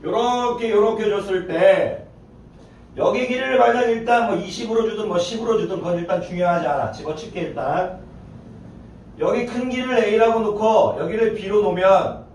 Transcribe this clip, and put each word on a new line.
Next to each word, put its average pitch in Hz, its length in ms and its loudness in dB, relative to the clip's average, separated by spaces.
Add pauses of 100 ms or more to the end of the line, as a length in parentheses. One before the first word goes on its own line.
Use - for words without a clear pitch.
요렇게, 233 680 -2
요렇게 208 400 2
줬을 190 360 -2
때 180 600 2 (880)
여기 247 300 0
길이를 254 320 0
만약 233 240 4
일단 233 440 2
뭐 190 100 -2
이십으로 220 520 -2
주든 208 180 -4
뭐 175 120 -2
십으로 226 400 -2
주든 175 180 -4
그건 170 220 -2
일단 175 240 -2
중요하지 175 440 0
않아. - 260 -2
집어칠게, - 500 -10
일단. 151 580 -4 (1160)
여기 240 260 0
큰 247 240 -6
길을 254 300 -2
A라고 226 420 2
놓고 208 580 2
여기를 214 360 0
B로 196 260 0
놓으면 185 640 2 (100)